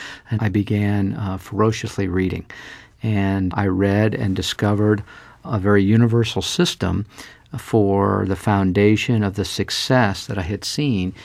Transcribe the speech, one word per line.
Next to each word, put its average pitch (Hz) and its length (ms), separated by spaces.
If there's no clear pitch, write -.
and 107 120
I 104 80
began, 101 640
uh, 98 240
ferociously 104 720
reading. 90 360
And 98 540
I 101 120
read 101 460
and 98 220
discovered 104 680
a 95 120
very 101 240
universal 113 600
system 98 640
for 98 680
the 95 80
foundation 104 880
of 98 120
the 101 100
success - 840
that 101 100
I 95 40
had 87 240
seen 104 480